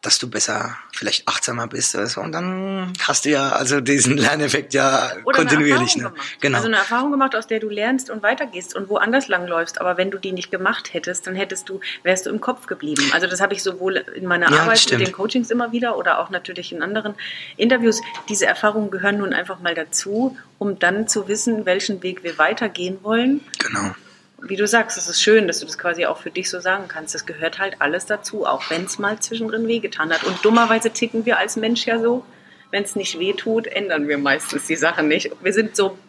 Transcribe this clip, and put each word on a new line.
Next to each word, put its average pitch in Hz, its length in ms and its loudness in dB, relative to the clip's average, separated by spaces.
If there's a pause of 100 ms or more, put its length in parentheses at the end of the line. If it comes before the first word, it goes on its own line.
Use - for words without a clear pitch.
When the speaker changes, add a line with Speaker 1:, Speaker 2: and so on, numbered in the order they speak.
Speaker 1:
dass - 160 0
du 127 120 -6
besser 110 480 -4 (160)
vielleicht - 340 -2
achtsamer 117 380 -2
bist - 280 -2
oder 104 120 -2
so. - 160 -6
Und 160 100 -6
dann 185 580 -4 (160)
hast - 200 2
du - 20 2
ja 139 220 2
also 135 320 2
diesen 131 340 4
Lerneffekt 143 560 2
ja 135 400 4 (120)
Speaker 2:
Oder - 160 4
eine 156 100 4
Speaker 1:
kontinuierlich, 143 460 4
Speaker 2:
Erfahrung 127 60 -4
Speaker 1:
ne? 117 80 -6 (120)
Speaker 2:
gemacht. - 180 -12
Speaker 1:
Genau. 139 160 2
Speaker 2:
Also 120 120 0
eine 220 100 2
Erfahrung 240 320 0
gemacht, 269 260 0
aus 220 120 -4
der 220 120 -2
du 214 80 -6
lernst 226 400 -2
und 220 140 -8
weitergehst 233 520 -4
und 196 140 -6
woanders 226 400 2
langläufst. 175 500 -2
Aber 180 200 0
wenn 190 120 0
du 196 60 -6
die 190 160 -6
nicht 180 180 -8
gemacht 190 440 -4
hättest, 180 320 -6
dann 185 80 -6
hättest 190 340 -6
du, 190 120 -8 (220)
wärst 185 220 2
du - 60 -4
im 220 100 -2
Kopf - 260 -4
geblieben. 147 460 0
Also 170 140 2
das 185 160 0
habe 196 100 2
ich 196 100 -4
sowohl 185 340 -2 (200)
in 185 80 -8
meiner 175 220 2
Speaker 1:
Ja, 151 60 6
das 151 80 6
Speaker 2:
Arbeit 226 180 6
Speaker 1:
stimmt. - 220 4
Speaker 2:
mit 185 80 2
den 180 60 -6
Coachings 226 360 -2
immer 233 220 0
wieder 240 260 0
oder 175 220 2
auch 170 100 -4
natürlich 180 420 -8
in 165 100 -6
anderen 208 320 -4 (440)
Interviews. 233 420 4 (300)
Diese - 160 2
Erfahrungen 214 440 2
gehören 202 280 0
nun 196 160 -2
einfach 185 260 -4
mal 175 140 -2
dazu, 208 600 -2 (220)
um 196 220 -2
dann 202 300 2
zu 190 200 -2
wissen, 214 380 0
welchen 185 360 0
Weg 185 220 -6
wir 165 140 -6
weitergehen 185 640 0
wollen. 247 400 2 (160)
Speaker 1:
Genau. - 360 -2 (480)
Speaker 2:
Wie 190 140 -6
du 208 100 2
sagst, 220 300 2
es - 100 -6
ist 170 140 0
schön, 214 280 6
dass 165 120 -2
du 196 60 -10
das - 100 -10
quasi 175 300 -2
auch 160 160 0
für 170 80 -8
dich 185 180 -4
so 180 120 -6
sagen 185 280 0
kannst. 156 260 -10
Das 156 120 -8
gehört 160 320 -6
halt 196 220 -4
alles 156 260 0
dazu, 208 400 -4
auch 135 240 -2
wenn's 180 280 -4
mal 208 220 -2
zwischendrin 226 480 -2
wehgetan 202 420 -2
hat. 165 140 0
Und 180 180 -2
dummerweise 226 460 6
ticken 226 380 -2
wir 233 120 4
als 202 180 -2
Mensch 226 280 0
ja 233 160 0
so, 240 240 2 (460)
wenn's 202 260 -2
nicht 185 220 -4
wehtut, 214 480 0
ändern 165 420 0
wir 147 80 2
meistens 143 480 0
die 160 120 0
Sachen 156 320 2
nicht. 151 220 2 (120)
Wir 185 100 2
sind 214 240 0
so 190 220 2 (100)